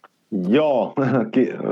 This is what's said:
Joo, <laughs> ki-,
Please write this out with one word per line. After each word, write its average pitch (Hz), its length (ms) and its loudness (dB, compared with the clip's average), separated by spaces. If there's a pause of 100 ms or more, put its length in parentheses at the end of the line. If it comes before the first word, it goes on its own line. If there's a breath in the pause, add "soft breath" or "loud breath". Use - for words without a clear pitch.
(480)
Joo, 131 460 2 (160)
<laughs> 120 240 0
ki-, 127 200 2 (180)